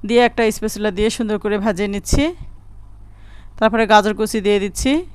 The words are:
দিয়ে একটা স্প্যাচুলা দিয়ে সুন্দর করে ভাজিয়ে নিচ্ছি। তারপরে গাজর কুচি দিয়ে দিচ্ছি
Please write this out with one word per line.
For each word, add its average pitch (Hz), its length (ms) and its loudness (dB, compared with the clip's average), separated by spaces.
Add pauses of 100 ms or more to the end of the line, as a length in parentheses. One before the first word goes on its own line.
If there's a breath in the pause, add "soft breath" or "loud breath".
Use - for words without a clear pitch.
দিয়ে 233 240 4
একটা 233 120 -2 (140)
স্প্যাচুলা 208 420 -4
দিয়ে 214 200 2
সুন্দর 214 260 -2
করে 208 140 0
ভাজিয়ে 202 360 0
নিচ্ছি। 202 300 0 (1300 soft breath)
তারপরে 220 360 2
গাজর 214 280 6
কুচি 220 260 -2
দিয়ে 208 180 4
দিচ্ছি 208 280 -2 (240)